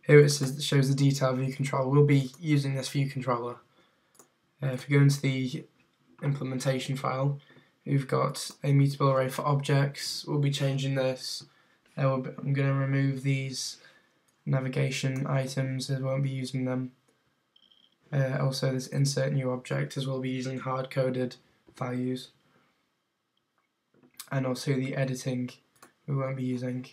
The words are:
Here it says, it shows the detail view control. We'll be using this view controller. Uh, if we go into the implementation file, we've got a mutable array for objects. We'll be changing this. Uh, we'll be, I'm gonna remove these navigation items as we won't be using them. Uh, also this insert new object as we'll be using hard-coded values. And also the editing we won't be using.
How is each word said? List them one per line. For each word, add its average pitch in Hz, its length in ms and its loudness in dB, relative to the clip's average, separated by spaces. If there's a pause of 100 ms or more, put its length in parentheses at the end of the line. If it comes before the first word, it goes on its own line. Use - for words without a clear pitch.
Here 147 140 12
it 143 100 8
says, - 260 -2
it - 60 -8
shows 135 260 2
the 139 60 4
detail 135 400 2
view 131 180 -2
control. 135 380 -2
We'll 143 140 8
be 139 340 4
using 143 360 0
this 135 140 -4
view 139 200 -2
controller. 120 480 -4 (1040)
Uh, 135 60 -2
if 127 200 -6
we 139 80 4
go 143 60 8
into 139 180 6
the 131 440 -2 (580)
implementation 131 760 -2
file, 135 440 -2 (460)
we've 139 220 0
got - 420 -2 (120)
a 147 100 2
mutable 139 380 4
array 131 180 2
for - 180 -4
objects. 143 800 0
We'll 147 120 0
be 143 120 2
changing 135 460 -2
this. 131 480 -4 (520)
Uh, 143 60 -2
we'll 135 160 2
be, 127 200 -6
I'm 143 140 -2
gonna 139 220 2
remove 135 480 0
these 135 560 -4 (680)
navigation 135 840 0
items 131 640 -2
as 135 100 -2
we 131 60 -4
won't 135 200 0
be 135 60 -2
using 127 340 -4
them. 127 280 -4 (1200)
Uh, 135 280 0
also 135 320 0
this 127 160 -4
insert 139 440 0
new 127 180 -2
object 135 460 -6
as 135 100 -4
we'll 131 140 -4
be 127 100 -4
using 131 280 -6
hard-coded 131 800 -4 (400)
values. 127 520 -6 (2000)
And 135 160 -2
also 127 280 -2
the 131 200 -2
editing 127 560 -4 (560)
we 143 80 -4
won't 135 220 -4
be 131 80 -6
using. 127 480 -4